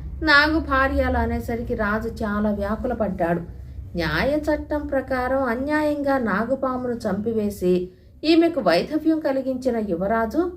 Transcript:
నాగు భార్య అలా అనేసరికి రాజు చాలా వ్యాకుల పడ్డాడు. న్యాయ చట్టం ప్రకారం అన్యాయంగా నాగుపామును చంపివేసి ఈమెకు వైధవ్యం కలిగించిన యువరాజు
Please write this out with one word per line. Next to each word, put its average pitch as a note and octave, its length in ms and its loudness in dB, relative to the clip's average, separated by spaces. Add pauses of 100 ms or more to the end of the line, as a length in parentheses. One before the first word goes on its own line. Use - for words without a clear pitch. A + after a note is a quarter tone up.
(240)
నాగు D4+ 360 6
భార్య C#4 420 0
అలా B3+ 180 0
అనేసరికి A#3 560 -2
రాజు A3 340 -2
చాలా G#3 420 0
వ్యాకుల G#3 420 -2
పడ్డాడు. F3+ 480 0 (540)
న్యాయ F3 440 0
చట్టం D4 480 -2
ప్రకారం C4 560 -2
అన్యాయంగా C#4+ 760 0
నాగుపామును B3 760 -2
చంపివేసి G3+ 960 0 (340)
ఈమెకు D#4+ 380 4
వైధవ్యం D4+ 580 2
కలిగించిన C4 580 0
యువరాజు A3 800 0